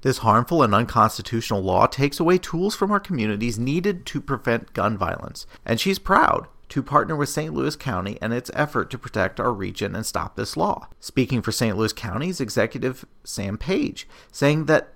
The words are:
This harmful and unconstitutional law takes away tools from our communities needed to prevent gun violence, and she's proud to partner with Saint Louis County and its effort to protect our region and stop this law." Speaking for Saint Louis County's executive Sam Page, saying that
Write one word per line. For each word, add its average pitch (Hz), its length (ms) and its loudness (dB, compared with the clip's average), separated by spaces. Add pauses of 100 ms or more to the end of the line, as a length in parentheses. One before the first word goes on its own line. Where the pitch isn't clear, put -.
This 135 180 2
harmful 120 420 4
and 107 140 6
unconstitutional 110 880 2
law 95 240 4
takes 139 320 0
away 180 180 4
tools 180 380 -2
from 202 160 0
our 202 80 2
communities 110 580 -2
needed 175 480 0
to - 160 -6
prevent 117 520 -2
gun 104 220 0
violence, - 520 -6 (180)
and 113 140 2
she's 190 180 0
proud - 480 2 (240)
to 139 120 -2
partner 147 340 0
with 147 140 -2
Saint 156 240 -6
Louis 143 220 -2
County 98 440 -4
and 113 140 -2
its 120 220 -4
effort 143 340 -2
to 127 80 -10
protect - 420 -2
our 117 140 0
region 95 420 -4
and 110 100 -6
stop - 300 -6
this - 220 -6
law." 185 300 0 (120)
Speaking 127 420 0
for 113 100 -2
Saint 107 260 0
Louis 110 160 0
County's 131 480 -6
executive 123 640 -2 (180)
Sam 101 340 -6
Page, - 500 -4 (240)
saying 151 340 2
that 151 300 4